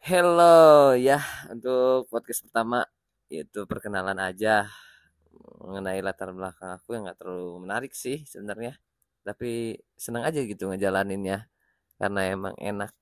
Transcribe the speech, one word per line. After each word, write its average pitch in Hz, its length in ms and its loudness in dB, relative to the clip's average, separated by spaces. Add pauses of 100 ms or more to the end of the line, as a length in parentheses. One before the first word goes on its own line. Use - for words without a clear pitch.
Hello, 170 880 8
ya, 131 240 2 (320)
untuk 127 560 0
podcast 117 400 -8
pertama, 113 320 -2 (480)
yaitu 80 400 -12
perkenalan 98 480 -6
aja 101 480 -2 (960)
mengenai 95 400 -8
latar 95 320 -10
belakang 92 480 -14
aku 117 160 -12
yang 107 80 -12
nggak 92 160 -16
terlalu 90 480 -12
menarik 123 240 -8
sih 143 320 -10
sebenarnya. 113 560 -14 (400)
Tapi 117 560 -10 (240)
seneng 117 240 -8
aja 151 160 -4
gitu 98 320 -8
ngejalaninnya, 98 800 -4 (480)
karena 101 240 -4
emang 95 320 -8
enak. 101 440 -10